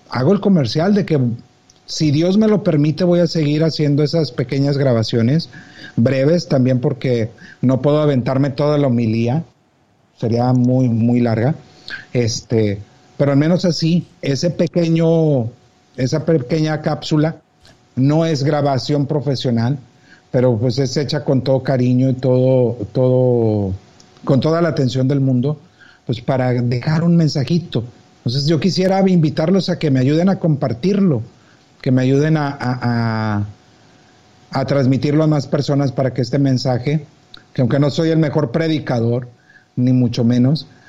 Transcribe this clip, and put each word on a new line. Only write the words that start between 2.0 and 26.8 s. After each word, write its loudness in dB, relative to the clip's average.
Dios 2
me 4
lo 2
permite, 2
voy 4
a 4
seguir 0
haciendo 0
esas -2
pequeñas -2
grabaciones 0
breves, 2
también 2
porque -2
no 2
puedo 2
aventarme 0
toda 0
la 0
homilía, 0
sería 0
muy, 2
muy 2
larga, 0
este, -2
pero 2
al 2
menos 0
así, 0
ese -2
pequeño, 0
esa -4
pequeña 0
cápsula -2
no 2
es -2
grabación 0
profesional, -2
pero 2
pues -2
es -2
hecha -4
con 0
todo 0
cariño 2
y -2
todo, 2
todo, 2
con 2
toda 0
la 2
atención -2
del 0
mundo, 0
pues -6
para -2
dejar -2